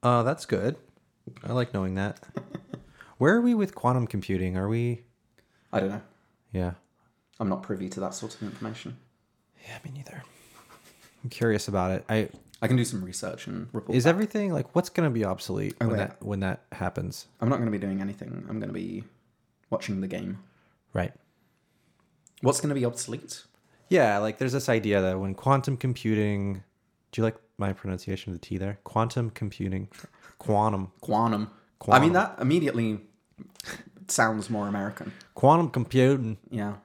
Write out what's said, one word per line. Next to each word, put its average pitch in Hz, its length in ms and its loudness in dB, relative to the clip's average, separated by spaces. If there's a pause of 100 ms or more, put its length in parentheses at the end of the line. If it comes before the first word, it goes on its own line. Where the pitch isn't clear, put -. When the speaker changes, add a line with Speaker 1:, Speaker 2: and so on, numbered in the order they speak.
Speaker 1:
Uh, 120 200 6
that's 135 240 0
good. 107 300 0 (680)
I - 80 -4
like 120 220 -2
knowing 95 200 -2
that. 98 260 -2 (520)
Speaker 2:
<laughs> - 460 -20
Speaker 1:
Where 156 180 6
are 240 40 6
we 240 140 4
with 202 200 0
quantum 123 320 2
computing? 92 500 -2
Are 95 120 0
we 117 340 -2 (720)
Speaker 2:
I - 80 2
don't 95 100 0
know. 107 120 -8 (500)
Speaker 1:
Yeah. 90 200 -2 (680)
Speaker 2:
I'm 107 100 -2
not 92 140 -2
privy 95 280 -6
to 95 100 -8
that 95 140 -6
sort - 200 -10
of - 80 -14
information. 110 540 -10 (680)
Speaker 1:
Yeah, 107 200 -16
me 147 100 -14
neither. 135 280 -16 (1000)
I'm 120 80 -10
curious 110 380 0
about 92 240 2
it. 95 160 -4
I 110 200 0 (320)
Speaker 2:
I 117 60 -2
can 123 100 4
do 120 80 4
some 98 200 -6
research 90 420 -8
and 95 260 -8
report 110 240 -2
Speaker 1:
Is 123 80 4
Speaker 2:
back. 160 60 8
Speaker 1:
everything, 208 420 0
like, 135 220 -4
what's - 160 0
gonna 160 200 2
be 113 140 0
obsolete 101 560 -4
Speaker 2:
Oh, 120 60 2
Speaker 1:
when 110 100 2
Speaker 2:
wait. - 20 0
Speaker 1:
that, - 240 -4
when 101 180 -4
that 95 320 -4
happens? - 540 -6 (140)
Speaker 2:
I'm 110 80 0
not 135 100 2
gonna 117 120 0
be 104 80 -2
doing 98 240 -4
anything. 95 480 -10
I'm 110 100 -6
gonna 101 120 -8
be 95 320 -8 (680)
watching 107 300 -2
the 95 80 -4
game. 95 320 -8 (520)
Speaker 1:
Right. - 200 -2 (1300)
Speaker 2:
What's 135 180 4
gonna 147 140 0
be 127 100 0
obsolete? - 600 -6 (440)
Speaker 1:
Yeah, 120 300 6
like, 107 200 0
there's 127 140 0
this 123 160 -2
idea 107 320 4
that 92 200 2
when 98 140 -4
quantum 131 440 2
computing, 104 840 0 (480)
do - 80 -2
you 113 40 4
like 110 120 0 (220)
my 101 140 0
pronunciation 95 640 -6
of 87 60 -12
the - 60 -20
T 92 120 -6
there? 98 260 -6
Quantum 113 460 0
computing. 98 580 -6 (500)
Quantum. 104 520 0 (100)
Speaker 2:
Quantum. 107 500 0 (280)
Speaker 1:
Quantum. 131 240 8
Speaker 2:
I - 20 6
mean, 165 100 6
that 196 260 2
immediately 120 600 2 (1080)
sounds 110 420 2
more 104 180 -2
American. 101 440 -6 (220)
Speaker 1:
Quantum 156 360 6
computing. 127 640 2 (140)
Speaker 2:
Yeah. 104 240 -4 (100)